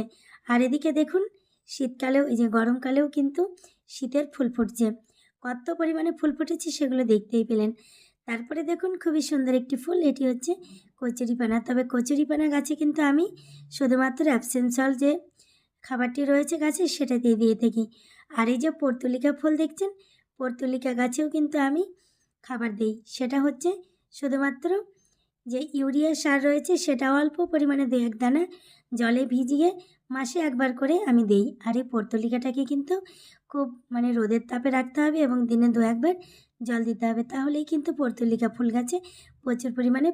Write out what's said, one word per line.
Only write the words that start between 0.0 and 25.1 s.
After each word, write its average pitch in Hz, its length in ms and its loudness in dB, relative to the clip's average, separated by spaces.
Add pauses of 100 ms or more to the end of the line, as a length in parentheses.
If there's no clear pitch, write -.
আর 240 180 2
এদিকে 285 260 0
দেখুন 302 300 2 (460)
শীতকালেও, 262 640 0
এই 226 40 2
যে 233 100 4 (100)
গরমকালেও 254 500 2 (100)
কিন্তু 285 260 0 (480)
শীতের 277 420 -2
ফুল 247 200 0
ফুটছে, 233 340 0 (560)
কত 247 240 -8 (100)
পরিমাণে 320 400 0
ফুল 311 180 0
ফুটেছে 320 360 -4
সেগুলো 262 340 0
দেখতেই 220 400 2
পেলেন। 220 260 0 (580)
তারপরে 240 320 -6 (100)
দেখুন 349 200 -2 (120)
খুবই 311 280 0
সুন্দর 262 240 2
একটি 254 220 0
ফুল, 349 220 -2 (120)
এটি 269 200 -2
হচ্ছে 254 220 -2 (440)
কচুরিপানা। 240 640 -2
তবে 247 300 0
কচুরিপানা 294 580 0
গাছে 285 280 0
কিন্তু 302 260 0
আমি 294 220 4 (480)
শুধুমাত্র 262 580 0
অ্যাপসেন 247 400 0
সল্ট 262 340 2
যে 285 60 6 (760)
খাবারটি 247 400 -2
রয়েছে 285 340 2
গাছে 302 300 0
সেটা 247 300 -2
দিয়ে, 240 180 4
দিয়ে 220 260 2
থাকি। 220 220 2 (460)
আর 226 180 0
এই 247 100 0
যে 311 200 0
পর্তুলিকা 254 580 0
ফুল 311 200 0
দেখছেন, 320 340 -2 (500)
পর্তুলিকা 254 500 -4 (100)
গাছেও 254 300 -2
কিন্তু 302 260 0 (120)
আমি 302 140 0 (600)
খাবার 233 320 -6
দিই, 220 160 0 (140)
সেটা 262 340 -4
হচ্ছে 294 300 0 (440)
শুধুমাত্র 277 540 -2 (800)